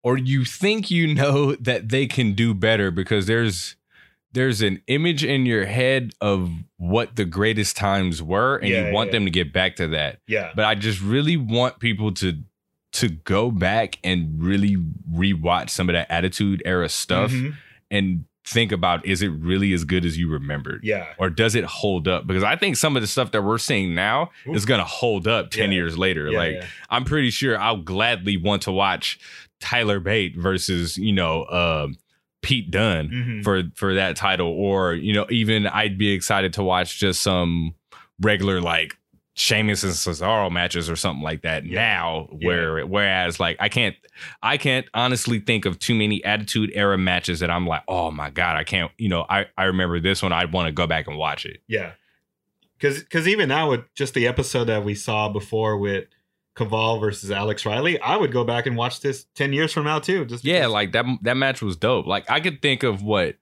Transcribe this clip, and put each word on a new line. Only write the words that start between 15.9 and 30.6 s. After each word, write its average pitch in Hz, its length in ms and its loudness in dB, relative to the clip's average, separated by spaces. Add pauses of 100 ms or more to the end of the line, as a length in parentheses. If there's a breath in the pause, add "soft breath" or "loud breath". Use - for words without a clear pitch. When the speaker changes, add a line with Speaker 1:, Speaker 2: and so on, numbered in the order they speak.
Speaker 1:
that 85 180 0
Attitude 92 540 0
Era 90 240 0
stuff 95 420 0
Speaker 2:
Mm-hmm. 131 200 -2 (400 loud breath)
Speaker 1:
and 95 340 0 (200)
think 113 260 2
about, 87 340 0
is 92 160 0
it 104 60 2
really 90 460 0
as 85 100 0
good 87 220 0
as 80 120 0
you 85 140 0
remembered? 71 520 -6
Speaker 2:
Yeah. 98 240 -2 (120)
Speaker 1:
Or 92 100 2
does 110 240 2
it 107 120 2
hold 92 420 0
up? 90 200 0
Because 95 160 2
I 117 120 4
think 180 220 0
some 147 180 0
of 123 60 2
the 104 60 -4
stuff 123 240 -2
that 107 120 0
we're 110 140 2
seeing 95 360 0
now 110 360 0 (180 loud breath)
Speaker 2:
Ooh. 151 60 -6
Speaker 1:
is 104 120 -2
gonna 107 200 2
hold 104 420 -2
up 104 240 0
ten 107 200 0
Speaker 2:
Yeah. 92 80 2
Speaker 1:
years 82 180 -2
later. 85 340 0
Speaker 2:
Yeah, 80 60 0
Speaker 1:
Like, 82 180 0
Speaker 2:
yeah. 90 100 -10 (240 loud breath)
Speaker 1:
I'm 123 140 0
pretty 143 260 0
sure 117 300 0
I'll 107 220 0
gladly 98 560 0
want 95 260 0
to 101 80 -4
watch 95 480 0 (400 loud breath)
Tyler 107 400 0
Bate 95 380 -2
versus, 87 600 0